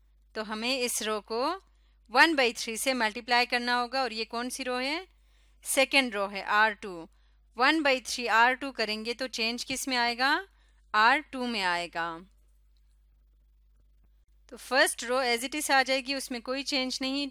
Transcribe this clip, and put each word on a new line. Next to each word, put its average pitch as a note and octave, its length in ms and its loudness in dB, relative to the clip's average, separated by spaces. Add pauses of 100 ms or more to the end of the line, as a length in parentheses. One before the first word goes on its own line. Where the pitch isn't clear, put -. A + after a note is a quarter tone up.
(360)
तो A3 80 -6
हमें A3 360 -4
इस A#3+ 240 -4
रो G#3+ 180 -2
को C#4 400 -4 (500)
वन D4+ 240 8
बाई B3 180 4
थ्री A3+ 240 -8
से C4 160 0
मल्टीप्लाई A#3+ 520 0
करना B3 300 0
होगा। B3 280 -2
और A3+ 100 -4
ये A3 120 -6
कौन A#3 240 -8
सी C4 140 -8
रो D3+ 140 -4
है, D4+ 280 -4 (600)
सेकेंड C4+ 500 2
रो G3+ 120 -2
है G3+ 160 -8
आर G#3+ 300 4
टू। F3+ 340 -12 (500)
वन D4 260 4
बाई C4 180 2
थ्री - 260 -6
आर A#3 280 6
टू C#4 160 -6
करेंगे A3 420 -4
तो B3+ 140 -6
चेंज A#3 360 -6
किस - 240 -6
में C4 100 -2
आएगा, B3+ 480 0 (480)
आर A#3 280 6
टू C4 260 -6
में A3+ 140 -2
आएगा। F3 640 -2 (2250)
तो B3 60 -14
फर्स्ट C#4 460 2
रो B3 200 0
as A#3+ 200 0
it C4+ 120 -6
is D4+ 160 -4
आ C4+ 120 6
जाएगी, C4 320 -2
उसमें B3 260 -6
कोई C4+ 220 -6
चेंज B3+ 380 -2
नहीं, C4+ 300 -4